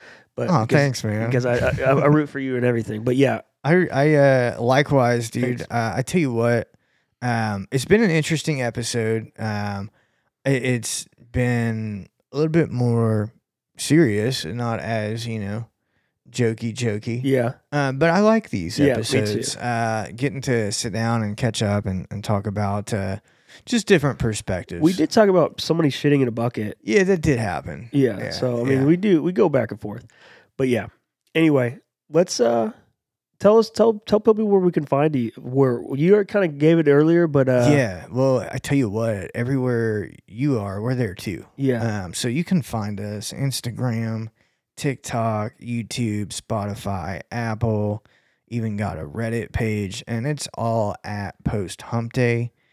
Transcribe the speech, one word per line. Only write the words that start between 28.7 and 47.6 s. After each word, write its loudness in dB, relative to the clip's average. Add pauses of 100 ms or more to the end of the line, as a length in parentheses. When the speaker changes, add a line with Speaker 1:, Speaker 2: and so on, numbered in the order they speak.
Speaker 2:
yeah. 2
Speaker 1:
we 6
do, 2
we 0
go 4
back 0
and -12
forth. -12 (500)
But 0
yeah. 0 (480)
Anyway, 4 (300)
let's, 0
uh, 2 (680)
tell 6
us, 4
tell, 2
tell 2
people 2
where 4
we 4
can 0
find 2
you. -2
Where 2 (120)
you 6
already 2
kinda 2
gave 4
it 2
earlier, 6
but, 2
uh, 4
Speaker 2:
Yeah, 2
well, 2
I -8
tell -2
you 2
what, -4
everywhere -2 (140)
you -2
are, -6
we're -2
there -2
too. -8 (120)
Speaker 1:
Yeah. -2
Speaker 2:
Um, -10
so -4
you -2
can 0
find -6
us -8
Instagram, -4 (500)
TikTok, -4
YouTube, -4
Spotify, -6 (100)
Apple, -2 (460)